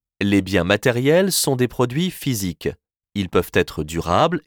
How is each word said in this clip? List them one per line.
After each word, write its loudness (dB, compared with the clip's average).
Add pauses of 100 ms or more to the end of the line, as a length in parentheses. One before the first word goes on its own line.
(220)
Les 4
biens 0
matériels 2
sont 0
des 2
produits -2
physiques. -4 (440)
Ils -4
peuvent 0
être 0
durables 0